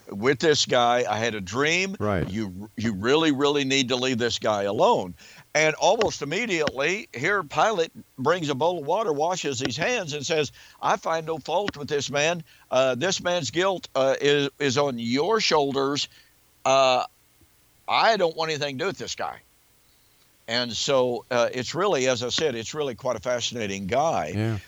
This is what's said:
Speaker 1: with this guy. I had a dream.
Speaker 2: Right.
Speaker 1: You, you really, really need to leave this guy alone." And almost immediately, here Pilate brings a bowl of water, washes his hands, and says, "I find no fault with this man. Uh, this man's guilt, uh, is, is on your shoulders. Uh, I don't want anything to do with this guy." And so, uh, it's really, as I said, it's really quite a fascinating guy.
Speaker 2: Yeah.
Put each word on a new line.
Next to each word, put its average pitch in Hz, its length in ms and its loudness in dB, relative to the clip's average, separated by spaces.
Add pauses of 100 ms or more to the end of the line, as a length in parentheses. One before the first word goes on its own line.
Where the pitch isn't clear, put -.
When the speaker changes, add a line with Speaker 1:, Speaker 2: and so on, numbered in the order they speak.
Speaker 1:
with 117 300 0
this 156 260 4
guy. 123 440 2
I 107 80 0
had 113 160 0
a 104 80 -6
dream. 156 580 -2
Speaker 2:
Right. 101 300 0
Speaker 1:
You, 101 480 -8
you 113 160 0
really, 143 380 4
really 143 320 2
need 135 260 2
to 131 60 2
leave 127 240 0
this 117 180 0
guy 104 260 0
alone." 107 520 2 (380)
And 156 220 4
almost 180 460 2
immediately, 160 920 -2
here 185 280 -2
Pilate 165 500 0 (280)
brings 156 300 2
a 139 60 0
bowl 165 240 0
of 139 60 -8
water, 180 280 0
washes 147 460 -2
his 127 180 -4
hands, 185 360 -2
and 143 120 -6
says, 156 260 0 (300)
"I 175 160 2
find 165 280 -4
no 160 120 -4
fault 180 400 -4
with 147 120 -10
this 143 200 -2
man. 156 340 0 (280)
Uh, 127 240 2
this 175 260 -2
man's 175 300 -2
guilt, 180 440 -2
uh, 135 240 2
is, 143 300 2 (100)
is 139 180 0
on 139 220 0
your 147 420 0
shoulders. 139 640 0 (580)
Uh, 131 380 4 (840)
I 180 300 4
don't 170 180 0
want 160 160 -4
anything 143 260 -4
to 156 80 -4
do - 20 0
with 175 100 -6
this 107 180 -8
guy." 65 240 -8 (1080)
And 120 260 -2
so, 127 580 0
uh, 117 200 2
it's 123 220 -6
really, 151 340 2
as 123 140 0
I 123 80 -6
said, 147 240 0
it's 113 220 -8
really 143 180 -4
quite 120 220 -4
a 107 40 -8
fascinating 107 680 -4
guy. 117 480 0
Speaker 2:
Yeah. 110 220 -2 (100)